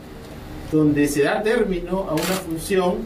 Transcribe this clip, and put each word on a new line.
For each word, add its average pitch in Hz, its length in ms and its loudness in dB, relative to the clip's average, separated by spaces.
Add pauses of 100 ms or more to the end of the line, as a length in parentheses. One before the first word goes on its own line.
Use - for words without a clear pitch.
(680)
donde 147 380 4
se 139 160 2
da 208 180 2
término 190 680 0
a 156 40 -2
una 165 100 0
función 180 720 0 (100)